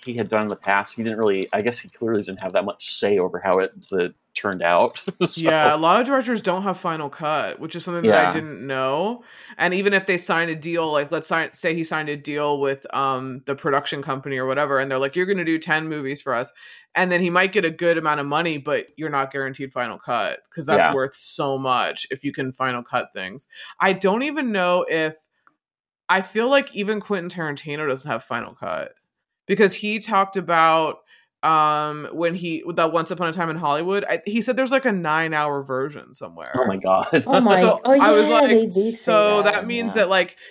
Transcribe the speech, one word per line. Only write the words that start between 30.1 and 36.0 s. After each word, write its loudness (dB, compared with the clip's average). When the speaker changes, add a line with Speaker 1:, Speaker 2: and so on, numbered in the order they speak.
Speaker 2:
about, 2
um, 2
when 0
he, -6
that 2
Once 0
Upon -2
a -2
Time -2
in -4
Hollywood, 0
I, -2
he -2
said -2
there's, 0
like, 2
a 2
nine-hour 0
version -6